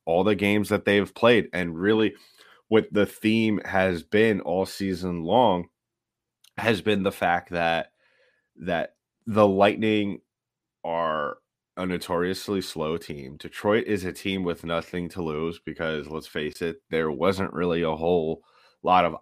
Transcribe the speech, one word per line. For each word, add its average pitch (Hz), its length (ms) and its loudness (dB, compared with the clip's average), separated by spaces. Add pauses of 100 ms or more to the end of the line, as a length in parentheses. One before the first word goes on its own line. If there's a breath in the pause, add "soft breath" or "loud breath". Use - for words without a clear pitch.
all 87 180 2
the 107 100 4
games 101 340 0
that 101 180 0
they've 101 260 2
played. 117 400 4
And 85 260 -4
really 107 360 2 (540 soft breath)
what 110 240 4
the 101 120 4
theme 110 600 2
has 92 380 0
been 107 380 2
all 92 240 0
season 90 600 -4
long 95 420 4 (920)
has 107 240 0
been 104 220 0
the 95 100 -2
fact 87 380 -2
that, 82 420 -2 (640)
that 85 380 -6 (320)
the 107 200 4
Lightning 101 760 2 (600)
are 80 540 -4 (400)
a 92 80 -6
notoriously 90 800 -4
slow 80 340 -6
team. 71 400 -12
Detroit - 500 -2
is 95 200 -2
a 82 80 -6
team 95 300 -4
with 85 200 -4
nothing 85 460 -4
to 92 120 -8
lose 80 400 -6
because, 78 460 -6
let's 78 180 -10
face 76 360 -8
it, 82 260 -6
there 80 240 -2
wasn't 92 400 -2
really 85 300 -2
a 80 120 -2
whole 80 460 0 (420 soft breath)
lot 90 220 4
of 82 180 -2